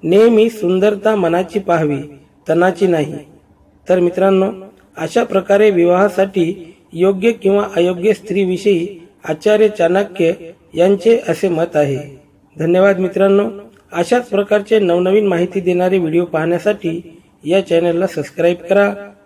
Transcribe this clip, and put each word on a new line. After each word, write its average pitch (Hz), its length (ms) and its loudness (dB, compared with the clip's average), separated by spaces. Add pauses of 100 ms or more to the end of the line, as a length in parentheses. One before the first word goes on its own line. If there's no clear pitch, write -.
नेहमी 220 460 4
सुंदरता 202 640 0
मनाची 180 440 -2
पाहावी, 156 420 -2 (480)
तनाची 180 380 0
नाही. 156 260 -2 (760)
तर 180 100 4
मित्रांनो, 190 520 0 (460)
अशा 160 260 -2
प्रकारे 202 460 2
विवाहासाठी 190 1040 0 (200)
योग्य 190 380 0
किंवा 202 440 0
अयोग्य 180 380 0
स्त्रीविषयी 185 760 -2 (420)
आचार्य 214 380 2
चाणक्य 185 680 0 (420)
यांचे 196 520 2
असे 185 220 -2
मत 170 260 -2
आहे. 139 440 -2 (400)
धन्यवाद 180 400 2
मित्रांनो. 196 500 0 (420)
अशाच 175 360 -2
प्रकारचे 202 520 0
नवनवीन 185 480 2
माहिती 180 320 -2
देणारे 180 380 0
व्हिडिओ 170 280 0
पाहण्यासाठी 170 960 -4 (240)
या 185 240 0
चॅनलला 170 400 0
सबस्क्राईब 170 500 -2
करा 196 360 0 (320)